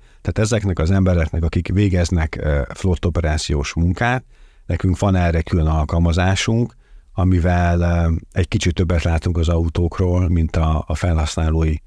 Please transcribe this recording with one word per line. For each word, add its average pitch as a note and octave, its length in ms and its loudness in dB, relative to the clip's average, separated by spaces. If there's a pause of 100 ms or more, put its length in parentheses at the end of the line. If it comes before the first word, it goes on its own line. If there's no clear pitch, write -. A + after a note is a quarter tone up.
(220)
Tehát - 180 -4
ezeknek G#2 400 0
az E2+ 120 0
embereknek, F2 520 2
akik E2+ 300 -2
végeznek, F2+ 680 0
ö, D2 200 0 (120)
flott - 320 -2
operációs D#2 680 -2
munkát, A#2 500 0 (420)
nekünk F2+ 340 -2
van G2+ 160 2
erre E2+ 260 2
külön D#2+ 260 0
alkalmazásunk, E2+ 1080 0 (380)
amivel, F2 640 2
ö, E2+ 320 2 (200)
egy F#2 160 -2
kicsit F#2 260 0
többet F2 300 0
látunk E2+ 340 0
az E2 120 0
autókról, F2 800 0
mint E2 260 0
a, D#2 320 0
a D#2+ 80 -2
felhasználói D#2+ 800 0 (120)